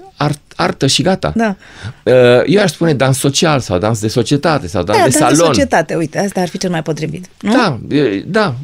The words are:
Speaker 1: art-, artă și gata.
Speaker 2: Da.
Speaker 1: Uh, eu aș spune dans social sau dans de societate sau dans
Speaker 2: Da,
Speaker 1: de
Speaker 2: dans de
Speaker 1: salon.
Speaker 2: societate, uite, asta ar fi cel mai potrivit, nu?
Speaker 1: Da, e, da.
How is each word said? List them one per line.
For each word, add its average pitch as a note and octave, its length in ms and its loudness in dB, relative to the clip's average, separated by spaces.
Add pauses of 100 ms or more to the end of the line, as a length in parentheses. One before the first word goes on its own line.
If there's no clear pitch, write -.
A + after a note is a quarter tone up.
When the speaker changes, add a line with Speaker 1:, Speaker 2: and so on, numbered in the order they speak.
(160)
Speaker 1:
art-, D3 400 -4
artă F3 300 -2
și C3+ 160 0
gata. F3+ 340 0
Speaker 2:
Da. A3 200 0 (480)
Speaker 1:
Uh, A#2+ 80 2 (340)
eu - 160 2
aș F3+ 80 0
spune E3 240 0
dans C3 240 0
social C#3+ 420 0
sau F#2 180 -2
dans G#2 220 -2
de G#2+ 80 -2
societate C#3+ 580 0
sau F2+ 160 -2
dans - 160 0
Speaker 2:
Da, F#4 60 4
Speaker 1:
de - 140 4
Speaker 2:
dans D4+ 120 2
de D4 60 4
Speaker 1:
salon. E4 180 4
Speaker 2:
societate, G3+ 400 0
uite, D#3+ 240 -4
asta F#3+ 220 -4
ar F3+ 80 -2
fi F#3 100 -10
cel F#3 120 -4
mai F3+ 120 -4
potrivit, D#3 420 -8 (160)
nu? G3+ 120 -2
Speaker 1:
Da, G#3 260 2 (180)
e, A2+ 300 0
da. F#3+ 380 -2